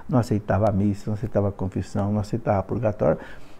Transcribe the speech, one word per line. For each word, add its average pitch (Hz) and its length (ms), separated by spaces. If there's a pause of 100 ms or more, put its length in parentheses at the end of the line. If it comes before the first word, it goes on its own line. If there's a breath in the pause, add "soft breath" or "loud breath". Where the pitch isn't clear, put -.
não 127 100
aceitava 104 500
a 95 40
missa, 98 340
não 110 80
aceitava 101 340
a 95 40
confissão, 101 600
não 104 80
aceitava 101 420
purgatório. 120 560 (420 loud breath)